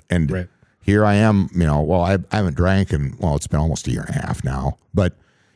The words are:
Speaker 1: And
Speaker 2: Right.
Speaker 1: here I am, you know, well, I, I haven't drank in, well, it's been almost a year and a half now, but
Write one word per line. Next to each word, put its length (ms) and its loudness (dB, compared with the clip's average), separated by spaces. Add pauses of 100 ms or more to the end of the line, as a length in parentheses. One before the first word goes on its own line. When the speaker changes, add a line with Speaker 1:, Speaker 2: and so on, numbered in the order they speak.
Speaker 1:
And 220 0
Speaker 2:
Right. 160 -6 (340)
Speaker 1:
here 220 4
I 120 4
am, 380 4
you 120 2
know, 160 2
well, 200 0
I, 180 0 (120)
I 60 -2
haven't 180 -2
drank 380 0
in, 260 -2
well, 160 0
it's 120 -6
been 120 -2
almost 280 -2
a 40 -4
year 160 -6
and 80 -4
a 120 -4
half 180 -6
now, 320 -4 (160)
but 240 0 (380)